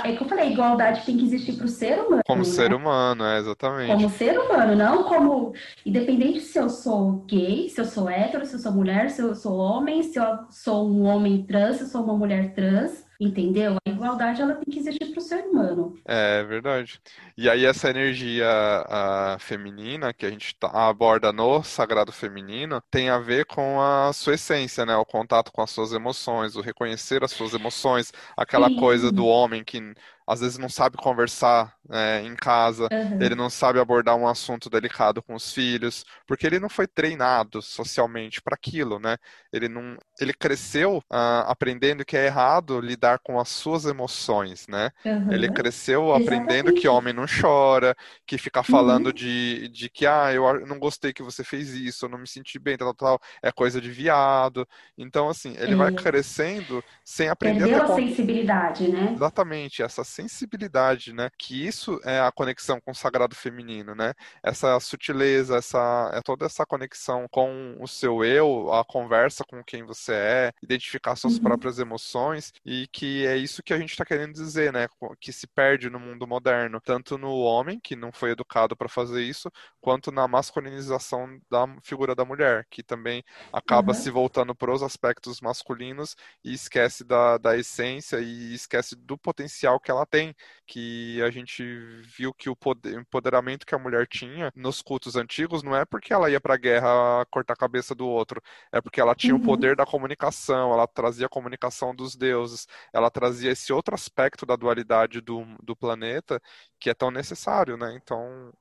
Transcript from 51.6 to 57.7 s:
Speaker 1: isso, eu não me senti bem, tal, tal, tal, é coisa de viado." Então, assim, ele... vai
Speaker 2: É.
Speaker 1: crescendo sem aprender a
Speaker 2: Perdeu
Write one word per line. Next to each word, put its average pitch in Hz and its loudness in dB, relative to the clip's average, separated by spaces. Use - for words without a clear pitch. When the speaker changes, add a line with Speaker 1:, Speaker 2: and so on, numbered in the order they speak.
Speaker 1:
isso, 127 -8
eu 123 -6
não 123 -12
me 127 -16
senti 135 -16
bem, 135 -2
tal, 127 -4
tal, 131 2
tal, - -20
é 127 0
coisa 123 0
de 120 -10
viado." 135 2
Então, 147 -2
assim, 139 -10
ele... 202 0
vai 185 4
Speaker 2:
É. 185 -4
Speaker 1:
crescendo 151 -2
sem - -2
aprender 202 2
a 214 6
Speaker 2:
Perdeu 277 6